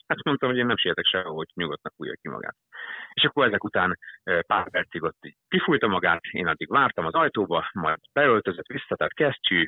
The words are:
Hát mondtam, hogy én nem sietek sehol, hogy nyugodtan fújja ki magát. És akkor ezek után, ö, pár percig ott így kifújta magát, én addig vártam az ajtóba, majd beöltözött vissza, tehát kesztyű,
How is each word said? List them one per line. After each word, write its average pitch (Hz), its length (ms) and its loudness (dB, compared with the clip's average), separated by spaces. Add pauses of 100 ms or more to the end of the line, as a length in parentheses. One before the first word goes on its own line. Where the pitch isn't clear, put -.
Hát - 180 -4
mondtam, 139 240 0
hogy 127 100 0
én 123 80 2
nem 117 100 2
sietek - 280 0
sehol, 90 300 0
hogy 80 200 -6
nyugodtan 78 420 -6
fújja - 240 -8
ki - 80 -10
magát. 50 280 -8 (560)
És - 120 2
akkor 143 220 4
ezek 104 180 2
után, 92 340 0 (260)
ö, 87 220 2
pár - 240 0
percig 90 320 -4
ott 80 240 -4
így 73 100 -20 (120)
kifújta 151 400 2
magát, 87 320 2 (100)
én 90 160 -2
addig 80 220 -2
vártam 120 380 2
az 80 80 -2
ajtóba, 98 580 0
majd 78 260 0 (140)
beöltözött 110 540 2
vissza, - 300 -6
tehát - 180 -2
kesztyű, 101 540 2